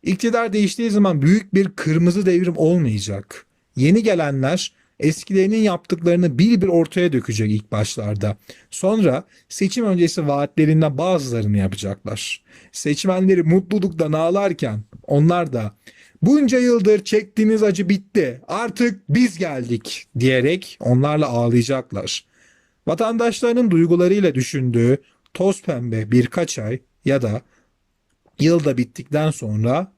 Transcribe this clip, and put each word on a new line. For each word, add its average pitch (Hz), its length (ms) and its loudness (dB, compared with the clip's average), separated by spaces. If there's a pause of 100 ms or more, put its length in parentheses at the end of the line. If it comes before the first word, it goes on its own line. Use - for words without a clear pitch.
İktidar 226 500 -2
değiştiği 214 380 0
zaman 190 320 2
büyük 190 320 2
bir 190 140 2
kırmızı 170 580 0
devrim 180 300 0
olmayacak. 110 880 -2 (300)
Yeni 165 260 4
gelenler 156 720 -2 (260)
eskilerinin 190 640 0
yaptıklarını 175 760 0
bir 208 220 4
bir 196 60 2
ortaya 170 460 2
dökecek 110 380 -2
ilk 107 220 -4
başlarda. 104 640 -4 (340)
Sonra 185 540 0 (240)
seçim 202 360 -2
öncesi 175 440 0
vaatlerinden 147 680 2
bazılarını 123 600 -2
yapacaklar. 98 880 -6 (280)
Seçmenleri 185 680 0
mutluluktan 175 720 0
ağlarken 160 720 -2 (180)
onlar 156 500 2
da 110 240 -6 (460)
"Bunca 262 360 4
yıldır 214 460 2
çektiğiniz 214 580 0
acı 196 260 0
bitti, 170 600 -2
artık 220 600 -4
biz 190 300 2
geldik." 127 680 -6 (120)
diyerek 131 600 0
onlarla 143 460 2
ağlayacaklar. 120 1000 -2 (640)
Vatandaşlarının 233 840 0
duygularıyla 175 640 2
düşündüğü 127 640 0 (360)
toz 190 280 -2
pembe 113 480 -6
birkaç 123 480 0
ay 113 220 -8 (240)
ya 135 180 0
da 110 200 -4 (1000)
yıl 160 240 2
da 135 140 0
bittikten 151 520 -4
sonra 120 680 -4